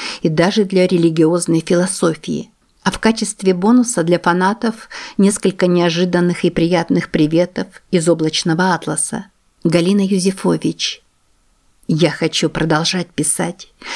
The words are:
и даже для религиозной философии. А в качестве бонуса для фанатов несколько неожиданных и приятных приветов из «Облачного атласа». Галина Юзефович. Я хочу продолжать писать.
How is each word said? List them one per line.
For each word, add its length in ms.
и 60
даже 360
для 220
религиозной 720
философии. 920
А 80
в 80
качестве 540
бонуса 500
для 160
фанатов 720
несколько 480
неожиданных 800
и 60
приятных 600
приветов 560
из 180
«Облачного 640
атласа». 520
Галина 380
Юзефович. 1000
Я 220
хочу 400
продолжать 580
писать. 600